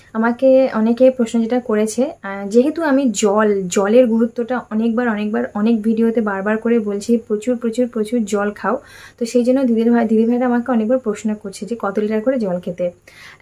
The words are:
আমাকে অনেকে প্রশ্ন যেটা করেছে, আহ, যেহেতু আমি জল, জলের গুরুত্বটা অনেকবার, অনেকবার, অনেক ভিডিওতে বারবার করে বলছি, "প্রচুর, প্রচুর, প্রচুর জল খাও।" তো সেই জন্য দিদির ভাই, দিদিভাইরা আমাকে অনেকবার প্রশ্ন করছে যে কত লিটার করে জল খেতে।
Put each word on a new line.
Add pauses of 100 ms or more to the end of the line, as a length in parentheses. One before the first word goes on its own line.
(120)
আমাকে
অনেকে
প্রশ্ন
যেটা
করেছে, (100)
আহ,
যেহেতু
আমি
জল,
জলের
গুরুত্বটা (100)
অনেকবার,
অনেকবার, (100)
অনেক
ভিডিওতে
বারবার
করে
বলছি,
"প্রচুর,
প্রচুর,
প্রচুর
জল
খাও।" (380)
তো
সেই
জন্য
দিদির
ভাই,
দিদিভাইরা
আমাকে
অনেকবার
প্রশ্ন
করছে
যে
কত
লিটার
করে
জল
খেতে। (520)